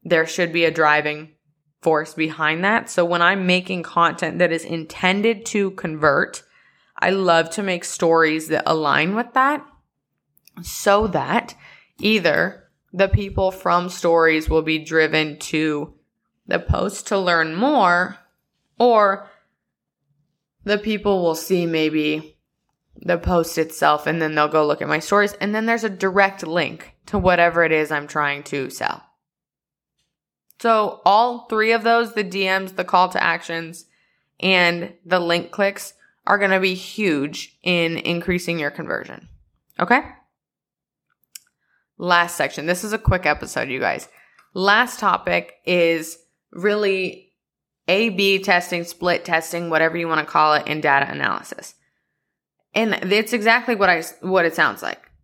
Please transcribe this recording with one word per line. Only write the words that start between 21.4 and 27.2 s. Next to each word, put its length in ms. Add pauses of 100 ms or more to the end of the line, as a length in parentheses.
maybe 680 (600)
the 200
post 400
itself 500
and 140
then 140
they'll 140
go 180
look 160
at 60
my 100
stories, 360
and 200
then 120
there's 180
a 40
direct 580
link 500 (100)
to 100
whatever 460